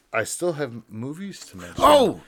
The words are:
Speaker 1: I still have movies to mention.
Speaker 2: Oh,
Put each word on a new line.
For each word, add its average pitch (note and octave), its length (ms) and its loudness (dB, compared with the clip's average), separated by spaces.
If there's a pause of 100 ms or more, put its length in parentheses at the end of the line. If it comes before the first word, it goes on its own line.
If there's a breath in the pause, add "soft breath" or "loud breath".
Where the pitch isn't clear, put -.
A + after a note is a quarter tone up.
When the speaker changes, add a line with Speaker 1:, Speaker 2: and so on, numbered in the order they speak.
(200)
Speaker 1:
I A2 40 -2
still E3+ 300 -6
have C#3+ 200 -6 (160)
movies D3 580 -12
to G2 100 -20
mention. F2 200 -16
Speaker 2:
Oh, C#4 500 6